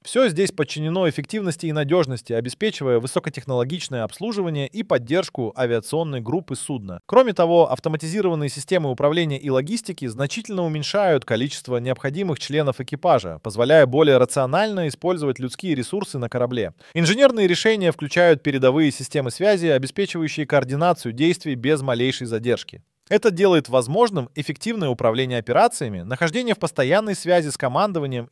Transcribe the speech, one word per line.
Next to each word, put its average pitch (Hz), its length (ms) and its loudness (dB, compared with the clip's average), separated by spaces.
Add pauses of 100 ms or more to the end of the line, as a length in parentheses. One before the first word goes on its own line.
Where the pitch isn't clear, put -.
Всё 247 260 2
здесь 180 220 0
подчинено 160 580 -2
эффективности 175 560 -6
и 156 60 -4
надёжности, 143 640 0
обеспечивая 123 680 0
высокотехнологичное 131 1040 -4
обслуживание 170 640 -4
и 220 160 -8
поддержку 131 720 -2
авиационной 127 640 -2
группы 139 340 -6
судна. 98 520 -10
Кроме 180 260 4
того, 170 380 4
автоматизированные 160 800 -2
системы 147 420 -2
управления 147 480 0
и 143 100 -6
логистики 151 560 -2
значительно 170 600 -4
уменьшают 156 600 0
количество 123 520 -2
необходимых 139 600 -4
членов 143 420 -2
экипажа, 123 640 0
позволяя 127 460 4
более 139 300 6
рационально 156 680 0
использовать 151 520 -4
людские 127 240 -10
ресурсы 160 560 -4
на 120 80 -6
корабле. 120 460 -2 (200)
Инженерные 214 540 4
решения 180 460 2
включают 160 500 4
передовые 135 480 4
системы 131 400 -4
связи, 185 360 2
обеспечивающие 151 800 -2
координацию 139 680 0
действий 151 420 0
без 135 260 0
малейшей 127 460 0
задержки. 113 560 -4 (260)
Это 208 220 2
делает 175 380 4
возможным 139 640 0
эффективное 160 540 -4
управление 120 500 0
операциями, 120 640 0
нахождение 170 520 -2
в - 60 -12
постоянной 175 560 0
связи 170 340 2
с - 80 -8
командованием 139 760 -2